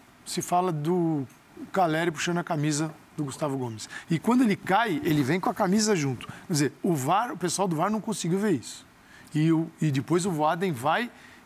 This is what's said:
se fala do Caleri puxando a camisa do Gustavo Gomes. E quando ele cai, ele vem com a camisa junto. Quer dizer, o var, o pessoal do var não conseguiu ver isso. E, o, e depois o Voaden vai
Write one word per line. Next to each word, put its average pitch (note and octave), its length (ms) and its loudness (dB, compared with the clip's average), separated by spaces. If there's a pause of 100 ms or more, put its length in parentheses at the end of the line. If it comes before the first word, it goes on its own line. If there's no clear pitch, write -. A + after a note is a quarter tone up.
(260)
se - 160 -6
fala F3+ 300 0
do D#3+ 560 0 (460)
Caleri E3+ 360 2
puxando E3+ 280 -2
a F3 60 -2
camisa D#3 480 -2 (260)
do D#3 80 -4
Gustavo C3+ 320 -4
Gomes. A#2 300 -8 (220)
E E3 80 2
quando B3 260 4
ele G3+ 120 4
cai, G3 480 0
ele D3+ 200 2
vem D#3+ 180 2
com - 80 -2
a G3+ 40 -2
camisa G#3+ 400 2
junto. C#3 320 0 (220)
Quer F#3 60 -2
dizer, C#3 280 2
o F3 140 2
var, F3+ 360 0
o - 60 -10
pessoal F3+ 300 -2
do E3 80 0
var F3+ 160 2
não A3 100 0
conseguiu F#3 380 -2
ver G#3 140 2
isso. - 340 -6 (480)
E, D#3 160 4
o, E3 180 2 (120)
e D#3 100 2
depois D#3 340 0
o G3+ 60 0
Voaden E3 400 0
vai D#3+ 400 -2 (340)